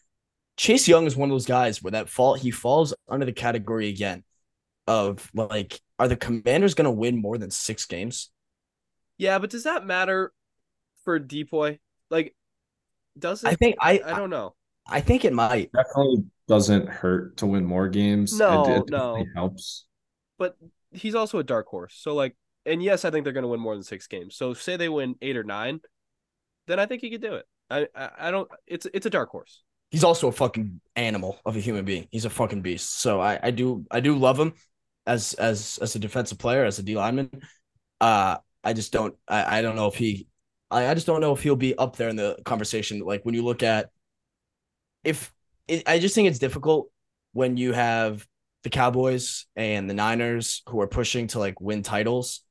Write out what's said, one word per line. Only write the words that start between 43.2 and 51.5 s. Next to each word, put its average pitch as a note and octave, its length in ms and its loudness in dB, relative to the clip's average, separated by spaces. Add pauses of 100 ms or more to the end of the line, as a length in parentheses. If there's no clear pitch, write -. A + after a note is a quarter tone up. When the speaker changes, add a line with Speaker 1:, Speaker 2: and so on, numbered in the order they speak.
Speaker 1:
when A#2 100 -2
you A#2 100 -2
look A#2+ 200 -2
at, A2 260 0 (1120)
if D3+ 300 -2 (340)
it, D#3+ 200 -2
I E3 100 6
just F#3+ 160 2
think G#3 140 6
it's C#3+ 120 2
difficult D3 520 0 (400)
when B2 260 0
you B2 140 0
have A2+ 560 0 (360)
the A#2 60 -10
Cowboys B2+ 760 0 (100)
and G#2 340 -2
the G2 40 -4
Niners A#2 720 -2
who A2+ 140 -2
are G2 60 0
pushing A#2 400 -2
to, A2+ 120 -6
like, G2 220 -4